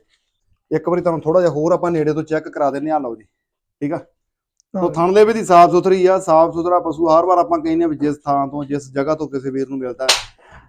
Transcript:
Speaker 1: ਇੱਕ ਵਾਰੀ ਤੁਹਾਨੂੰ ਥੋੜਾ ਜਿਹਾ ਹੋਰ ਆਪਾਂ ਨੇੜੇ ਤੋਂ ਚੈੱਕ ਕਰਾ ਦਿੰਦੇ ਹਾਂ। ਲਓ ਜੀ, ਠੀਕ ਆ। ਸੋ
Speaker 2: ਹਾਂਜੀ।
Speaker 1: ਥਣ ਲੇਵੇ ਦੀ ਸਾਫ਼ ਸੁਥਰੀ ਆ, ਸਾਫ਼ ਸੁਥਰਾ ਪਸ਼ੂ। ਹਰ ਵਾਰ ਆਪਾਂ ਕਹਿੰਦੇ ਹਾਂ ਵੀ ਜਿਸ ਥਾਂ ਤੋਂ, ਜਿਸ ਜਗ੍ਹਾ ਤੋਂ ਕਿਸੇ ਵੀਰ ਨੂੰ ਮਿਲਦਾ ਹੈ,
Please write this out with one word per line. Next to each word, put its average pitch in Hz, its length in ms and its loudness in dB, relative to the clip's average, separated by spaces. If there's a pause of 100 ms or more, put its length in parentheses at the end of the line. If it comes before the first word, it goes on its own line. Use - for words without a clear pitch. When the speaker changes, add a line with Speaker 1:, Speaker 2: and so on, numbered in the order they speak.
(720)
Speaker 1:
ਇੱਕ 156 180 -4
ਵਾਰੀ 180 120 0
ਤੁਹਾਨੂੰ 165 200 -2
ਥੋੜਾ 170 180 2
ਜਿਹਾ 170 120 2
ਹੋਰ 151 200 -2
ਆਪਾਂ 170 200 0
ਨੇੜੇ 151 220 0
ਤੋਂ 156 100 -4
ਚੈੱਕ 156 260 -6
ਕਰਾ 143 220 -2
ਦਿੰਦੇ 143 200 -6
ਹਾਂ। 156 80 -2
ਲਓ 123 160 -8
ਜੀ, 107 80 -20
ਠੀਕ - 680 -12
ਆ। - 120 -10 (680)
ਸੋ 190 60 -6
Speaker 2:
ਹਾਂਜੀ। 170 140 -2
Speaker 1:
ਥਣ 170 200 0
ਲੇਵੇ 214 200 4
ਦੀ 220 120 -4
ਸਾਫ਼ 175 260 6
ਸੁਥਰੀ 180 340 2
ਆ, 190 140 4
ਸਾਫ਼ 165 340 2
ਸੁਥਰਾ 175 260 0
ਪਸ਼ੂ। 165 300 -4
ਹਰ 165 160 4
ਵਾਰ 180 120 2
ਆਪਾਂ 170 220 0
ਕਹਿੰਦੇ 160 240 -2
ਹਾਂ 170 60 0
ਵੀ 147 80 -6
ਜਿਸ 143 280 -4
ਥਾਂ 139 220 -2
ਤੋਂ, 143 180 -10
ਜਿਸ 135 260 -8
ਜਗ੍ਹਾ 143 240 -2
ਤੋਂ 156 120 -8
ਕਿਸੇ 135 220 -8
ਵੀਰ 135 200 -6
ਨੂੰ 135 80 -10
ਮਿਲਦਾ 127 260 -8
ਹੈ, - 640 -12